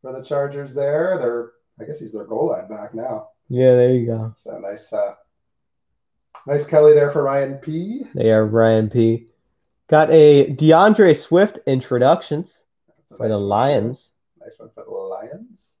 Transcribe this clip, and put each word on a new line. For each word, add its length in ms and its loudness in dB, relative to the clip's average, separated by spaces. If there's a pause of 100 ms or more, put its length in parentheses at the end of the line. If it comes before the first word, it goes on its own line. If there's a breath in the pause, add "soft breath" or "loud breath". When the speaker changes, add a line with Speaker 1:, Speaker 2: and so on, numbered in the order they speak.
Speaker 1:
for 180 -16
the 60 -20
Chargers 480 -6
there. 440 -2
They're, 340 -6 (280)
I 80 -16
guess 100 -14
he's 140 -18
their 140 -12
goal 240 -4
line 180 -8
back 240 -16
now. 360 -12 (200)
Speaker 2:
Yeah, 280 4
there 180 2
you 100 -2
go. 320 -8
Speaker 1:
So 220 -18
nice, 340 -16
uh, 220 -6 (1300)
nice 200 -4
Kelly 260 6
there 180 4
for 120 -2
Ryan 320 -4
P. 480 -10 (120)
Speaker 2:
They 160 0
are 140 4
Ryan 460 0
P. 380 -2 (600)
Got 240 2
a 420 6
DeAndre 640 4
Swift 500 -2
introductions 920 -2 (300)
Speaker 1:
That's 240 -20
a 40 -20
Speaker 2:
for 120 -6
the 80 -2
Speaker 1:
nice 40 -4
one. 80 -6
Speaker 2:
Lions. 640 -4 (300)
Speaker 1:
Nice 160 -20
one 160 -20
for 100 -20
the 60 -20
Lions. 800 -16 (100)